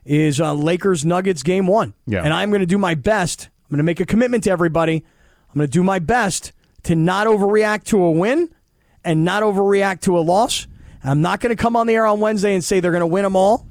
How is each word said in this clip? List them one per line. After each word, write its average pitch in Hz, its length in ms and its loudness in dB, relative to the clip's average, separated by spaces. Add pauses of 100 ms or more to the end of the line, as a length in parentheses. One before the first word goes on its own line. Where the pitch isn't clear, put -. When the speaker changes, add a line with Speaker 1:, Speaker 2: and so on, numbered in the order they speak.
Speaker 1:
is, 147 340 0
uh, 151 140 0
Lakers 165 500 -2
Nuggets 175 400 -2
game 185 240 0
one. 185 280 0 (100)
Speaker 2:
Yeah. 101 180 -2
Speaker 1:
And 147 100 0
I'm 196 180 -2
gonna 202 160 0
do 190 100 0
my 185 180 0
best. 190 540 -2 (160)
I'm - 100 -10
gonna 147 80 0
make 165 160 -2
a 185 60 -2
commitment 240 400 0
to 202 60 2
everybody. 165 460 0 (520)
I'm - 100 -12
gonna 147 80 0
do 160 160 0
my 190 140 0
best 202 540 -2 (320)
to 170 120 -2
not 185 300 0
overreact 214 600 2
to 202 180 2
a 170 80 4
win 240 380 0 (540)
and 160 220 0
not 190 160 0
overreact 196 600 0
to 180 160 2
a 170 40 2
loss. 185 460 0 (360)
I'm 139 180 0
not 185 180 -2
gonna 240 160 -2
come 233 200 -2
on 233 120 2
the 226 80 2
air 226 100 2
on 208 140 2
Wednesday 208 340 0
and 185 100 -2
say 196 160 0
they're 175 120 0
gonna 170 160 0
win 190 180 0
'em 190 100 -2
all 196 360 2